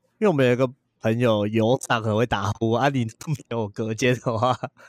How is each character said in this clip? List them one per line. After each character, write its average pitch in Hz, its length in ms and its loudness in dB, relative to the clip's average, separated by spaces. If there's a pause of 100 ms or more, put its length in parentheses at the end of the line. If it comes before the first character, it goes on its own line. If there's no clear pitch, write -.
(200)
因 214 60 0
为 - 20 4
我 185 60 4
们 135 120 2
有 123 80 4
一 - 20 2
个 127 140 0 (320)
朋 113 160 0
友 110 300 2
有 110 320 2
场 120 240 -4
很 107 120 0
会 117 120 2
打 101 240 -2
呼 113 220 -2
啊， 123 160 2
你 131 160 0
都 - 220 -12
没 151 80 -4 (140)
有 113 180 -4
隔 110 240 -6
间 123 280 0
的 113 180 -4
话， 120 180 0 (340)